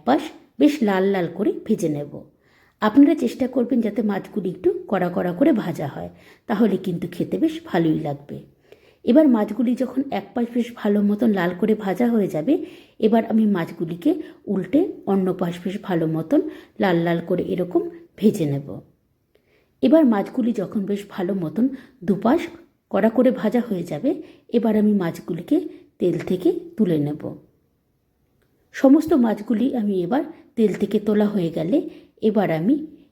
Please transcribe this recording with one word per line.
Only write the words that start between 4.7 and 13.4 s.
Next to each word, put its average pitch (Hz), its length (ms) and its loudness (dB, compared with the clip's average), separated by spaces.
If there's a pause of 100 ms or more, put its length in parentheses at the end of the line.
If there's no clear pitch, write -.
কড়া 180 220 0
কড়া 175 240 -2
করে 277 200 4
ভাজা 160 340 -4
হয়, 165 220 -10 (360)
তাহলে 196 320 2
কিন্তু 175 300 -4
খেতে - 300 -6
বেশ 311 180 0 (100)
ভালোই 160 340 0
লাগবে। 147 380 -8 (680)
এবার 294 220 6
মাছগুলি 226 480 2
যখন 262 260 -4 (100)
এক 196 200 -4
পাশ 240 220 -2
বেশ 240 220 -2
ভালো 208 280 0
মতন 208 300 2
লাল 175 240 0
করে 214 180 2
ভাজা 196 320 -2
হয়ে 220 260 2
যাবে, 165 200 0 (460)
এবার 220 300 4
আমি 220 180 4